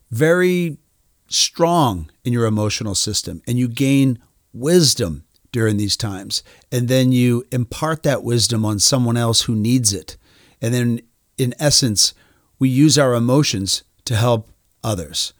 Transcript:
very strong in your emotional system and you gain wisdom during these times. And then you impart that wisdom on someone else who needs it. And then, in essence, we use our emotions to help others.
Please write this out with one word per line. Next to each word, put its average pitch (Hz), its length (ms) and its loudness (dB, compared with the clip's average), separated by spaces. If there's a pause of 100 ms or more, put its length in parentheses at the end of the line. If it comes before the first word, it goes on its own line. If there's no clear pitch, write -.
(100)
very 170 680 0 (500)
strong 143 840 0 (140)
in 123 80 -2
your 120 140 0
emotional 107 480 -2
system 87 520 -6
and 120 120 -2
you 127 100 0
gain 135 500 2 (360)
wisdom 123 720 0 (280)
during 110 240 0
these 101 200 -2
times. 98 460 -8 (300)
And 123 160 -2
then 127 240 2
you 123 400 2
impart 156 520 -4
that 131 200 -2
wisdom 117 400 0
on 107 140 -2
someone 120 400 2
else 117 240 0
who 120 120 -2
needs 110 380 0
it. - 240 -10 (460)
And 117 100 -2
then, 120 280 0 (360)
in 127 220 -2
essence, 135 560 0 (460)
we 135 80 2
use 139 300 4
our 131 160 2
emotions 120 720 0 (200)
to 117 120 -2
help 117 340 0 (320)
others. 92 580 -6